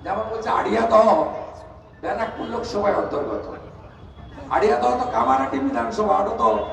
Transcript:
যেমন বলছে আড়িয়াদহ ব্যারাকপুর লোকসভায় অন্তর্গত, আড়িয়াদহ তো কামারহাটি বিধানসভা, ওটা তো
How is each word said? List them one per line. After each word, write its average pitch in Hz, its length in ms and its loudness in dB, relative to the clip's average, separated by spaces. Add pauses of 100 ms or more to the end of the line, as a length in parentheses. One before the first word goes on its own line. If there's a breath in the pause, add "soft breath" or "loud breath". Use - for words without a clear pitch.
যেমন 202 260 -4
বলছে 226 280 -4
আড়িয়াদহ 220 500 4 (920)
ব্যারাকপুর - 500 -6
লোকসভায় 202 480 0
অন্তর্গত, - 460 -4 (1080)
আড়িয়াদহ 123 360 4 (100)
তো - 140 -2
কামারহাটি 135 520 2
বিধানসভা, 214 540 0
ওটা 214 200 0
তো 233 80 4 (240)